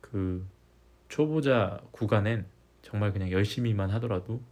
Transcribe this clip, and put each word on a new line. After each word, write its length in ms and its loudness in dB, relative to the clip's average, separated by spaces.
그 440 -4
초보자 680 2
구간엔 560 0
정말 320 -2
그냥 180 -2
열심히만 600 0
하더라도 500 -2